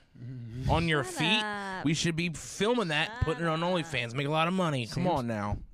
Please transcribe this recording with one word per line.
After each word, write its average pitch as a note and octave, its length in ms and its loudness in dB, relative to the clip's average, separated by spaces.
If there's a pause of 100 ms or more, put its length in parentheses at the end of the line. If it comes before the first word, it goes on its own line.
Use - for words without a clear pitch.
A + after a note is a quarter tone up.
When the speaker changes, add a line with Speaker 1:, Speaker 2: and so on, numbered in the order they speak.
(240)
Speaker 1:
Mm-hmm. B2+ 460 -6
Speaker 2:
On D#3+ 180 4
your D3+ 160 4
Speaker 3:
Shut - 120 -6
Speaker 2:
feet? G3+ 280 2
Speaker 3:
up. G3 420 -4
Speaker 2:
We D#3 100 4
should E3+ 200 0
be E3+ 140 -2
filming G3+ 600 0
that, D3+ 180 2
Speaker 3:
Shut A#3 160 -4
Speaker 2:
putting E3 220 0
it - 20 2
on D#3+ 160 2
Speaker 3:
up. F3 80 2
Speaker 2:
OnlyFans, C3+ 420 0
make C#3 140 -2
a - 20 0
lot D#3+ 180 2
of F3+ 60 0
money. D#3 320 0
Come D#3+ 200 -2
Speaker 1:
Sam's E3+ 140 2
Speaker 2:
on A#2+ 80 -2
now. G#2 300 -2 (160)